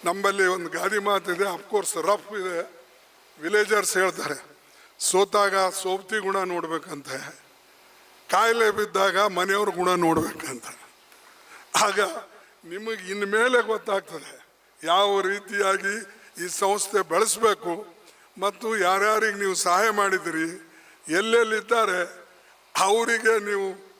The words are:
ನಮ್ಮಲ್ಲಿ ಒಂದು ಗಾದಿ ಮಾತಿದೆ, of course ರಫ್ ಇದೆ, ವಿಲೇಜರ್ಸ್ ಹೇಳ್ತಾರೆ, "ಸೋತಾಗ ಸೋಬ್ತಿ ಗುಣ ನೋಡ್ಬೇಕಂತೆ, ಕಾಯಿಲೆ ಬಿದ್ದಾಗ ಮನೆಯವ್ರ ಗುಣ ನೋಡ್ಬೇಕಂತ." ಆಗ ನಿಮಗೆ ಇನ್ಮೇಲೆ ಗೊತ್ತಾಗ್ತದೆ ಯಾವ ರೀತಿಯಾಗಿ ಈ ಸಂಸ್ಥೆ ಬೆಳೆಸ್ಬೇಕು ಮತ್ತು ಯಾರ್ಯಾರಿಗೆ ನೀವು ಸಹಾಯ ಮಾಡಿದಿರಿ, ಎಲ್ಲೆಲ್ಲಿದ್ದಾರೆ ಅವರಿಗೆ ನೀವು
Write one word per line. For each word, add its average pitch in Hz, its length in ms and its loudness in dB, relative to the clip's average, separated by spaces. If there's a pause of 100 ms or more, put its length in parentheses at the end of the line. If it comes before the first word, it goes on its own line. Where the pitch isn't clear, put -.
ನಮ್ಮಲ್ಲಿ 196 380 0
ಒಂದು 180 260 0
ಗಾದಿ 185 300 -2
ಮಾತಿದೆ, 190 440 0
of 185 180 -4 (120)
course 175 280 -2
ರಫ್ 208 320 0
ಇದೆ, 185 380 -6 (680)
ವಿಲೇಜರ್ಸ್ 202 580 2
ಹೇಳ್ತಾರೆ, 180 480 -2 (540)
"ಸೋತಾಗ 196 720 2
ಸೋಬ್ತಿ 190 480 -4
ಗುಣ 196 200 -2
ನೋಡ್ಬೇಕಂತೆ, 156 1080 -6 (840)
ಕಾಯಿಲೆ 226 400 4
ಬಿದ್ದಾಗ 196 480 0
ಮನೆಯವ್ರ 196 500 2
ಗುಣ 175 200 0
ನೋಡ್ಬೇಕಂತ." 160 760 0 (1200)
ಆಗ 202 160 2 (640)
ನಿಮಗೆ 190 480 -10
ಇನ್ಮೇಲೆ 214 500 2
ಗೊತ್ತಾಗ್ತದೆ 196 840 -6 (380)
ಯಾವ 196 380 2
ರೀತಿಯಾಗಿ 196 760 -2 (480)
ಈ - 20 -8
ಸಂಸ್ಥೆ 196 600 -2
ಬೆಳೆಸ್ಬೇಕು 202 800 0 (520)
ಮತ್ತು 202 380 -4
ಯಾರ್ಯಾರಿಗೆ 202 640 2
ನೀವು 196 160 -2
ಸಹಾಯ 185 340 2
ಮಾಡಿದಿರಿ, 185 840 -2 (380)
ಎಲ್ಲೆಲ್ಲಿದ್ದಾರೆ 220 1160 0 (500)
ಅವರಿಗೆ 220 680 2
ನೀವು 196 540 -6